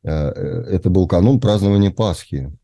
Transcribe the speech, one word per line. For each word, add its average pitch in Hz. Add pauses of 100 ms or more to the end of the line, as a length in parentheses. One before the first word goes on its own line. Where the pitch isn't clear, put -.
Э, 76
э, -
это 92
был 90
канун 110
празднования 101
Пасхи. 78 (120)